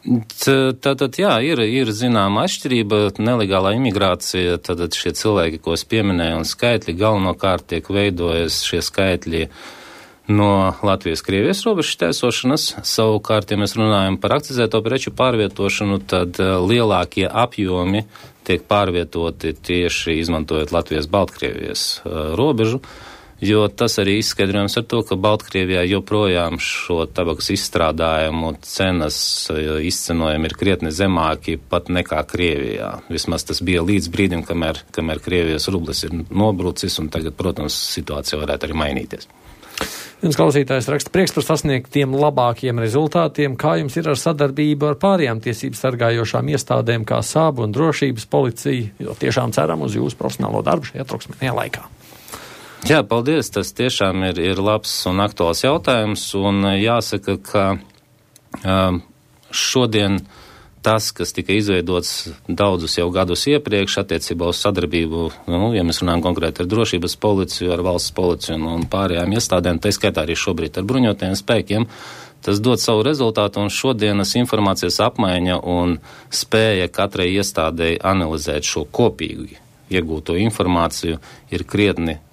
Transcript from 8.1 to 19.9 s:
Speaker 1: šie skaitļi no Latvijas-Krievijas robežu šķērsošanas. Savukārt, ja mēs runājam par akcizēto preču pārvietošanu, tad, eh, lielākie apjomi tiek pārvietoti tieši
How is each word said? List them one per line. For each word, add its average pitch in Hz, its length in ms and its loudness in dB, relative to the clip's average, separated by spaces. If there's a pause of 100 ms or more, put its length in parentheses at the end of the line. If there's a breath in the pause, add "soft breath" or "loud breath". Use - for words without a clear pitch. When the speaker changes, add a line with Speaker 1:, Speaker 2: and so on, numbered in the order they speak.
Speaker 1:
šie 85 160 -2
skaitļi 87 640 0 (880 loud breath)
no 104 180 6 (360)
Latvijas-Krievijas 98 840 0
robežu 185 260 0
šķērsošanas. 156 720 0 (220)
Savukārt, 107 680 2
ja 101 80 0
mēs 101 160 -2
runājam 101 440 2
par 107 180 2
akcizēto 117 420 0
preču 117 320 -2
pārvietošanu, 101 960 0
tad, 90 320 0
eh, 92 160 4
lielākie 95 720 2
apjomi 98 760 0 (420 loud breath)
tiek 87 180 0
pārvietoti 87 880 0
tieši 85 680 0